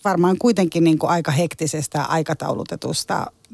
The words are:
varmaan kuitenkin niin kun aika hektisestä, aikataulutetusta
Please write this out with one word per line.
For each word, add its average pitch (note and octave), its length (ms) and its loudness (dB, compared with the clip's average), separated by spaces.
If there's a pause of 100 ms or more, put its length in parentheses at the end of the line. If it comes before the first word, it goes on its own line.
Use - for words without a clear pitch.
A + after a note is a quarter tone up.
varmaan F3+ 340 4
kuitenkin F3+ 460 2
niin D#3+ 160 6
kun C#3 100 0
aika E3+ 220 0
hektisestä, D3+ 720 -2
aikataulutetusta - 1200 -4 (280)